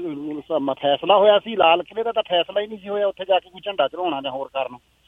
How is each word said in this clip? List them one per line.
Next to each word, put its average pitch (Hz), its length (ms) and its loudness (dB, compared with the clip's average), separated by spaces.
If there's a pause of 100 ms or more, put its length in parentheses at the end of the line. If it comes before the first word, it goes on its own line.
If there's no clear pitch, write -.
(480)
ਸ-, 160 120 -2
ਮ-, 139 140 -2
ਫੈਸਲਾ 156 440 2
ਹੋਇਆ 208 220 6
ਸੀ 226 160 -6
ਲਾਲ 175 280 4
ਕਿਲ੍ਹੇ 220 200 -8
ਦਾ, 233 80 -2
ਤਾਂ 220 120 -2
ਫੈਸਲਾ 185 380 -2
ਹੀ 214 60 -8
ਨਹੀਂ 220 100 -14
ਸੀ 190 120 -14
ਹੋਇਆ 208 180 0
ਉੱਥੇ 190 180 -6
ਜਾ 185 140 2
ਕੇ 185 100 -8
ਕੋਈ 180 160 -20
ਝੰਡਾ 190 220 -2
ਚੜਾਉਣਾ 160 340 -4
ਜਾਂ 135 100 -8
ਹੋਰ 135 220 -8
ਕਰਨਾ, 127 240 -6 (300)